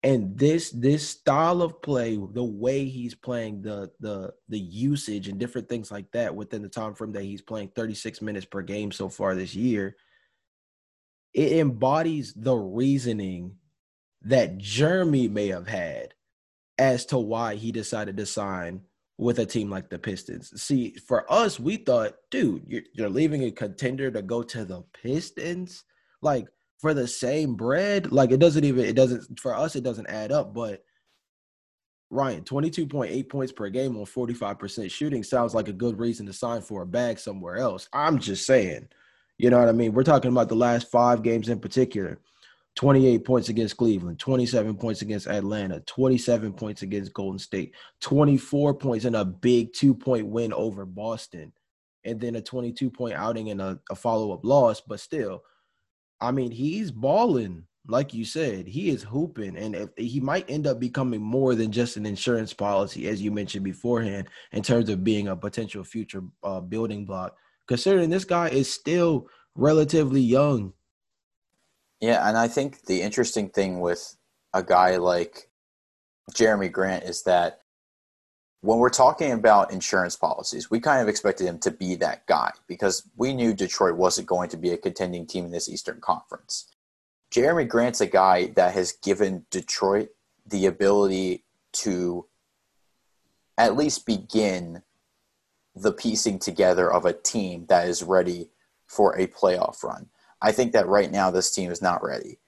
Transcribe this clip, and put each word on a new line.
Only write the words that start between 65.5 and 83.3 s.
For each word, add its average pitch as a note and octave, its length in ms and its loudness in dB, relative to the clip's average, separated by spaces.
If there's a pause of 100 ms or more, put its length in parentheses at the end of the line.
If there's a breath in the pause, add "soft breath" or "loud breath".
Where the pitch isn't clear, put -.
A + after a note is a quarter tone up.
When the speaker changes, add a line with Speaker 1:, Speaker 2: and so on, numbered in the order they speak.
Speaker 1:
future, G2 400 -10 (220)
uh, F#2+ 160 -6
building G#2 460 -6
block, F#2 300 -8 (300)
considering F3 420 2
this F#3+ 160 0
guy E3+ 260 0
is C3+ 220 0
still D#3+ 540 2 (300 soft breath)
relatively D3+ 640 4
young. B2+ 540 4 (1300)
Speaker 2:
Yeah, A2 280 2
and A2 100 2
I A#2 80 4
think C3+ 360 -2
the F#2 200 0
interesting G#2+ 460 0
thing F#2 320 0
with F2 340 -2 (400)
a F#2+ 80 2
guy F#2 360 6
like F2 520 -2 (800)
Jeremy G#2+ 360 4
Grant F#2+ 340 -2
is F2+ 220 -10
that F2 380 2 (960)
when A2 180 4
we're B2 100 6
talking C3+ 440 4
about G#2+ 400 6
insurance F#2 420 0
policies, - 560 -4
we A#2 80 0
kind C3+ 240 2
of G#2+ 60 2
expected G#2 400 0
him E2+ 100 -6
to F2+ 140 -2
be F2+ 240 -4
that D#2+ 320 -4
guy C2+ 240 2 (160)
because F#2 340 -2 (140)
we B2+ 180 -2